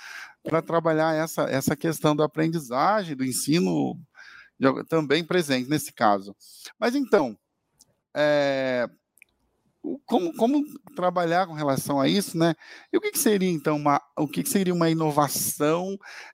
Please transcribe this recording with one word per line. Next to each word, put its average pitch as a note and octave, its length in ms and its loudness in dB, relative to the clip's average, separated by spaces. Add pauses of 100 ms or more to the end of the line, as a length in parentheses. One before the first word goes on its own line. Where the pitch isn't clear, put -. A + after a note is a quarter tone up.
(420)
pra D#3+ 200 0
trabalhar D#3+ 520 0
essa, D#3 280 -2
essa C3+ 340 0
questão D#3 400 0
do D3+ 60 2
aprendizagem, D#3+ 920 0
do C3 80 -4
ensino, D3 800 0 (580)
de, C3 260 0
também D#3 380 0
presente C#3+ 460 0
nesse D3 240 -2
caso. G2+ 420 2 (440)
Mas, A#3+ 160 0
então, E3+ 420 2 (800)
é, C3+ 720 0 (920)
o, - 240 -8
como, D#4+ 300 -2
como C#4 280 2 (300)
trabalhar F3+ 520 0
com E3 60 -14
relação C#3+ 480 -2
a C#3 80 2
isso, F#3+ 300 0
né? E3 160 4 (360)
E - 60 0
o - 40 4
que G#4 120 -6
que - 60 -4
seria, F#3+ 320 2
então, D#3 260 -2
uma, D3 240 2 (160)
o D3+ 100 -2
que C3+ 160 -6
que - 60 -4
seria F#3 240 2
uma E3+ 160 2
inovação, D#3+ 1120 0 (360)